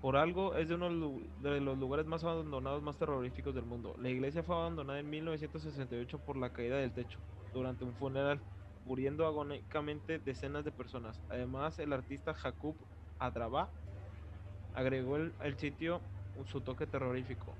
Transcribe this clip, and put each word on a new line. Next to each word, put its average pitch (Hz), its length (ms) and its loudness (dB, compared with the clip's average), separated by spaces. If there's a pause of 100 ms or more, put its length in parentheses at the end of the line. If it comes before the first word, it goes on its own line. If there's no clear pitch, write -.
Por 135 160 6
algo 180 380 6
es 156 120 4
de 170 80 2
uno 175 140 2
lu-, 156 320 0 (200)
de 143 200 4
los 135 160 4
lugares 135 280 2
más 160 200 0
abandonados, 147 580 0
más 147 140 -2
terroríficos 135 580 0
del 120 80 0
mundo. 117 380 -4
La 127 80 0
iglesia 135 340 2
fue 175 120 2
abandonada 156 440 0
en 147 100 -4
mil 151 140 -2
novecientos 156 380 -2
sesenta 139 340 -4
y 120 40 0
ocho 123 200 -4
por 143 160 -4
la 123 160 0
caída 123 240 0
del 131 160 4
techo - 280 -4 (340)
durante 127 320 0
un 123 80 -2
funeral, 139 480 2 (440)
muriendo 135 400 4
agónicamente 151 960 0
decenas 143 460 -2
de 151 80 -2
personas. 117 560 -6
Además, 131 500 0
el 147 140 0
artista 139 400 -2
Jakub 147 420 -2 (420)
Adraba 123 520 0 (1040)
agregó 131 440 2
el, 160 220 2
al 143 180 -2
sitio 160 440 0 (460)
su 135 140 -2
toque 131 260 0
terrorífico. 127 720 0